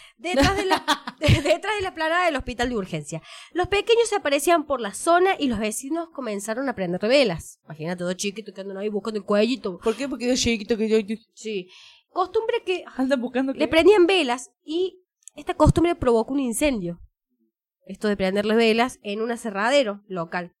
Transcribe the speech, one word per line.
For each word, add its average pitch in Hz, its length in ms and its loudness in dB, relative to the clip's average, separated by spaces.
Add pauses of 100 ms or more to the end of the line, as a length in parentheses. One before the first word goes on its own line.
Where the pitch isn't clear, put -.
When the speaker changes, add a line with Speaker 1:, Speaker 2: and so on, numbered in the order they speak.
(180)
Speaker 1:
Detrás 330 400 2
de 403 80 -2
la, 370 100 2
Speaker 2:
<laughs> - 440 -4
Speaker 1:
de-, 302 220 4
detrás 339 360 0
de 415 40 -4
la 381 80 -2
explanada 330 360 0
del 320 100 0
hospital 254 340 -4
de 247 80 -4
urgencia. 160 440 -8 (320)
Los 359 160 -2
pequeños 440 400 2
se 415 80 0
aparecían 302 480 2
por 254 160 -4
la 202 120 -6
zona 359 460 2
y 285 80 0
los 220 120 -2
vecinos 269 540 -6
comenzaron 220 540 -6
a 247 80 -4
prender 180 260 -4
velas. 247 640 2
Imagínate, 165 380 -8
dos 180 140 -4
chiquitos 202 360 -8
que 196 80 -14
andan 190 160 -12
ahí 202 120 -6
buscando 208 300 -4
el 196 60 -12
cuellito. 208 540 0
Speaker 2:
¿Por 226 160 -2
qué? 277 140 -6
Porque 247 180 -6
yo 254 80 4
chiquito 233 420 0
que 214 120 0
yo, 220 100 4
yo 214 160 -4 (180)
Speaker 1:
Sí. 202 360 -8 (400)
Costumbre 440 560 -2
que 359 180 -4 (140)
Speaker 2:
andan 262 240 0
buscando 262 320 -4
Speaker 1:
le - 60 -6
Speaker 2:
qué? 311 100 2
Speaker 1:
prendían 339 360 8
velas 285 460 0 (140)
y 349 340 -4 (360)
esta 320 180 -6
costumbre 339 420 4
provocó 240 380 2
un 285 80 -2
incendio. 226 580 -2 (840)
Esto 208 240 -4
de 202 80 0
prenderles 202 400 0
velas 233 440 2
en 208 200 -6
un 220 100 -2
aserradero 220 760 -2
local 180 540 -8